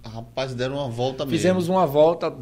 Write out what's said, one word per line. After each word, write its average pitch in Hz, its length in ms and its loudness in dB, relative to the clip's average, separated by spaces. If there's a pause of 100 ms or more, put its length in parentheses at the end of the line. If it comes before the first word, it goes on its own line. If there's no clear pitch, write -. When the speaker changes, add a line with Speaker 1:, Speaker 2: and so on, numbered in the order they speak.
Speaker 1:
Rapaz, 120 500 -8
deram 131 220 -4
uma 143 140 -4
volta 131 360 -4
mesmo. 143 100 -2
Speaker 2:
Fizemos 175 320 2
uma 185 200 2
volta 156 440 4 (100)